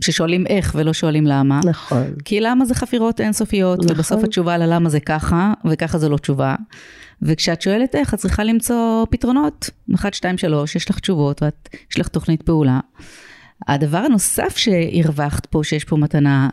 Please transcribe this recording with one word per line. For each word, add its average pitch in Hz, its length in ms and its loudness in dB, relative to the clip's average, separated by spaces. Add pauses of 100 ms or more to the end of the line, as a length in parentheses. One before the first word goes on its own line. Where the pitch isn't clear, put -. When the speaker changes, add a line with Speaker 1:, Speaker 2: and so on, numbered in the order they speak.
Speaker 1:
ששואלים 170 460 0
איך - 320 0
ולא 156 140 0
שואלים 151 340 0
למה. 139 380 2
Speaker 2:
נכון. 156 380 0 (220)
Speaker 1:
כי 208 160 -2
למה 247 240 2
זה 240 100 0
חפירות 233 460 -2
אינסופיות, 202 580 0
Speaker 2:
נכון. 175 140 2
Speaker 1:
ובסוף 185 320 0
התשובה 175 340 0
ללמה 170 300 2
זה 151 120 0
ככה, 170 520 0 (120)
וככה 160 340 0
זה 156 100 2
לא 143 80 2
תשובה. 139 380 0 (680)
וכשאת 160 400 0
שואלת 220 320 0
איך, 285 200 0
את 196 40 -4
צריכה 202 260 0
למצוא 226 680 0
פתרונות. 269 600 0 (240)
אחד, 196 200 -2
שתיים, 180 240 -4
שלוש, 151 380 -2
יש 170 140 -4
לך - 80 -2
תשובות, 147 440 0
ואת, - 260 -4 (220)
יש - 100 -4
לך - 80 -2
תוכנית 160 340 0
פעולה. 143 380 2 (880)
הדבר 147 300 0
הנוסף 247 580 0
שהרווחת 160 880 0
פה, 151 180 0
שיש 151 200 -4
פה 160 120 -2
מתנה, 143 560 2